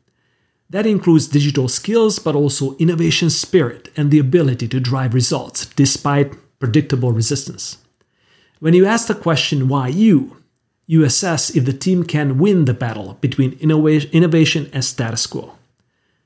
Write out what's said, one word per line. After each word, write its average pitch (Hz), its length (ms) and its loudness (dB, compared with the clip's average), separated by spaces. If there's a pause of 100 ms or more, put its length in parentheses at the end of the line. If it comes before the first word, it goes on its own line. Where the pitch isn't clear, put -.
(720)
That 208 160 -2
includes 180 400 4
digital 143 420 0
skills, 220 500 0
but 156 160 -4
also 139 440 -2
innovation 165 500 0
spirit - 680 -2
and 143 160 0
the 151 80 6
ability 135 500 0
to 127 120 -4
drive 127 320 -4
results - 540 -4
despite 143 680 0 (260)
predictable 127 540 0
resistance. - 640 -6 (840)
When 160 140 0
you 185 140 6
ask 226 200 -2
the 208 80 -2
question, 143 540 -2
"Why 131 200 -2
you?" 185 500 2 (480)
you 160 180 4
assess 160 460 -2
if 131 160 0
the 135 60 -2
team 180 320 -2
can 143 340 -2
win 180 260 4
the 120 80 0
battle 107 480 -8
between 131 380 -2
innova-, 156 540 0
innovation 160 600 2
and 135 120 -6
status 113 420 -6
quo. - 300 -14 (680)